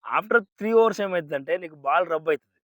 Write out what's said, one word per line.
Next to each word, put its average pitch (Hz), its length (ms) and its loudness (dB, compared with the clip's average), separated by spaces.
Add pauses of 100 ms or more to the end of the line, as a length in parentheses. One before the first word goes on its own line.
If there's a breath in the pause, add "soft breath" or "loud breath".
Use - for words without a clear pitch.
After 202 340 0 (200)
త్రీ 214 140 -2
ఓవర్స్ 226 340 4
ఏమైందంటే 156 500 -4
నీకు 160 200 -12 (100)
బాల్ 165 260 2
రబ్ 156 180 -2
అవుతుంది - 360 -4